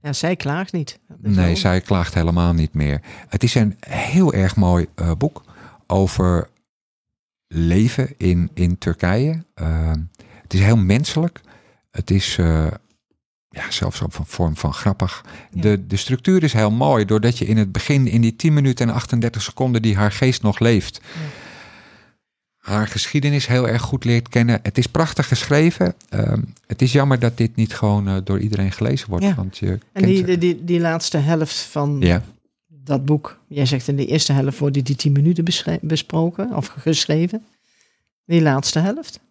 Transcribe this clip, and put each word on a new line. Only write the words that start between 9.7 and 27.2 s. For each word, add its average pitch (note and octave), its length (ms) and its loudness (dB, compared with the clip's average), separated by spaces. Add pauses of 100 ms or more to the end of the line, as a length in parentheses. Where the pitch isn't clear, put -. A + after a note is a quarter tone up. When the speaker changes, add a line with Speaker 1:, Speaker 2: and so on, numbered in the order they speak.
Speaker 2:
het - 120 -10
is F#2 60 4
heel G#2 160 4
menselijk. B2 640 0 (500)
Het - 200 -10
is, F#2+ 280 0
eh, D#2+ 280 2 (840)
ja, - 220 -14
zelfs - 300 -6
op - 180 -6
een D#2+ 80 -8
vorm D#2+ 300 -2
van D2+ 180 -4
grappig. - 500 -4 (260)
Speaker 1:
Ja. - 100 -6
Speaker 2:
De, G2 260 2
de F#2+ 100 -4
structuur F3 460 0
is D#3 100 0
heel G#2+ 180 2
mooi, A#2+ 340 2
doordat A2 340 2
je - 80 -2
in A2 100 2
het G#2 160 2
begin C#3 340 2
in A#2 140 2
die A2+ 160 2
tien D#3+ 160 2
minuten C3+ 360 2
en A2+ 60 -2
achtendertig A#2 480 -2
seconden B2 400 -2
die A2 140 2
haar G#2 160 2
geest - 300 0
nog G#2+ 160 0
leeft, A2+ 440 2
Speaker 1:
Ja. - 180 -16 (1400)
Speaker 2:
haar G#2+ 320 -2
geschiedenis C#3+ 580 -2
heel B2+ 220 2
erg A#2 140 0
goed - 220 -6
leert A#2+ 240 0
kennen. A#2 340 2
Het - 160 -2
is B2 80 0
prachtig D#3 420 -2
geschreven. E3 680 0 (140)
Ehm, G#2+ 320 -2 (260)
het - 160 -2
is B2+ 100 2
jammer C#3 260 4
dat A#2 180 0